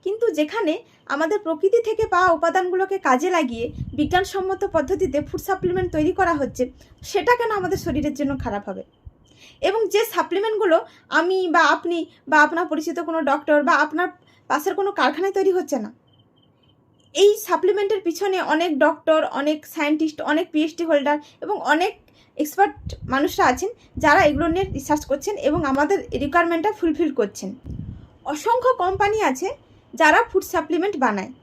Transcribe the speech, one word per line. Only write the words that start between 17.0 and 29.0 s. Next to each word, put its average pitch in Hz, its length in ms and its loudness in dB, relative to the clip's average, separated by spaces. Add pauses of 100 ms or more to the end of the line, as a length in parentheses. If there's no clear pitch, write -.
এই 403 160 6 (160)
সাপ্লিমেন্টের 381 580 0
পিছনে 381 320 -2 (160)
অনেক 330 180 2 (140)
ডক্টর, 311 340 2 (200)
অনেক 302 200 0 (140)
সায়েন্টিস্ট, 311 440 0 (140)
অনেক 330 220 0
পিএইচডি 311 360 -2
হোল্ডার 285 280 2 (260)
এবং 349 120 -4 (180)
অনেক 359 200 0 (440)
এক্সপার্ট 381 380 0 (380)
মানুষরা 320 380 0
আছেন, 330 180 -2 (340)
যারা 311 260 6
এগুলো 294 240 0
নিয়ে 381 120 0 (120)
রিসার্চ 294 340 -2
করছেন 370 240 -4 (120)
এবং 311 120 2 (120)
আমাদের 294 260 2 (260)
রিকোয়ারমেন্টটা 339 560 0
ফুলফিল 320 400 0
করছেন। 202 300 -4 (840)
অসংখ্য 480 380 0 (120)
কোম্পানি 403 360 0 (100)